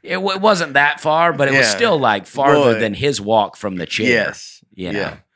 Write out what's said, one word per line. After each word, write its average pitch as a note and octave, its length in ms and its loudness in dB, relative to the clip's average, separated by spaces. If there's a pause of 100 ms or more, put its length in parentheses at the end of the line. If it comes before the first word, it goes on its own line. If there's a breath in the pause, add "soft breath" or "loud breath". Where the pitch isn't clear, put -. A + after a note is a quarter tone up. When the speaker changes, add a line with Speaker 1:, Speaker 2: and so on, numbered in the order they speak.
Speaker 1:
It F3 120 -6
w-, F#3+ 200 -4
it F#3+ 60 -6
wasn't F3 320 0
that C#3+ 260 2
far, E3 340 2
but C#3 140 0
it C3+ 40 2
was C3+ 160 4
Speaker 2:
Yeah. G#2 80 0
Speaker 1:
still, G3+ 220 0
like, G#2+ 300 0
farther C#3 480 2
Speaker 2:
Boy. A2 40 -6
Speaker 1:
than G#2+ 140 -2
his C#3 280 -4
walk G#2 340 0
from F#2+ 220 -8
the E2 80 -6
chair. A2 220 -4
Speaker 2:
Yes. G#2+ 560 -4 (120)
Speaker 1:
You F2+ 120 -10
Speaker 2:
Yeah. F2+ 40 -8
Speaker 1:
know? G2+ 260 -8 (180)